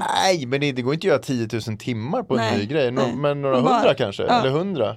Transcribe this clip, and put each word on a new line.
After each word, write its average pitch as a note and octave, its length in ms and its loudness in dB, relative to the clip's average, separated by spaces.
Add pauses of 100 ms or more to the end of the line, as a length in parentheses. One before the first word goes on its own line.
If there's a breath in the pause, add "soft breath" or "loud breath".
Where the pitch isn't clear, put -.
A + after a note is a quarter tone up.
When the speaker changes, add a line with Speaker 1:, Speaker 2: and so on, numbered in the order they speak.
(140)
Speaker 1:
Nej, F3+ 320 2
men C3+ 140 0
det, C#3+ 120 0
det B2 100 -4
går C3+ 120 0
inte E3+ 120 -4
att - 20 2
göra C#3 140 4
tiotusen A2+ 560 -4
timmar B2+ 440 -4
på C3+ 120 -4
en B2+ 60 0
Speaker 2:
Nej, - 180 0
Speaker 1:
ny G#2 80 -2
grej. C3 240 0
Nå-, C3 120 -2
Speaker 2:
nej. B2 140 -2
Speaker 1:
men C#3+ 260 0
några C3 200 2
Speaker 2:
Bara, - 120 4
Speaker 1:
hundra G#3+ 200 4
kanske, G2+ 280 -2
Speaker 2:
ja. A#3+ 180 2
Speaker 1:
eller C3 100 2
hundra. C#3+ 460 -2